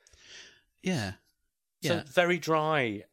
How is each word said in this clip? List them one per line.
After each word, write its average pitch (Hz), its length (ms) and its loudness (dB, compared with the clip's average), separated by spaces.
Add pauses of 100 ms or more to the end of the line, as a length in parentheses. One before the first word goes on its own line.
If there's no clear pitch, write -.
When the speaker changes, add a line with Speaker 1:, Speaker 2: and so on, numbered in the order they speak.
(840)
Speaker 1:
Yeah. 120 300 -2 (680)
Speaker 2:
So 151 120 0
Speaker 1:
Yeah. - 120 -2
Speaker 2:
very 175 320 2
dry. 151 760 0